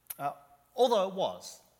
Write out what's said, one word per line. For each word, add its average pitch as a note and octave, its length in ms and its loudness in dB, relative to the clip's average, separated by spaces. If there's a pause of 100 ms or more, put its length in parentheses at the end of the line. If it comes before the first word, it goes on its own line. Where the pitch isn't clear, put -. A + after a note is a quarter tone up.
(200)
uh, C#3+ 140 -4 (420)
although A#3 320 4
it G3 60 -6
was. A#2 480 -4 (180)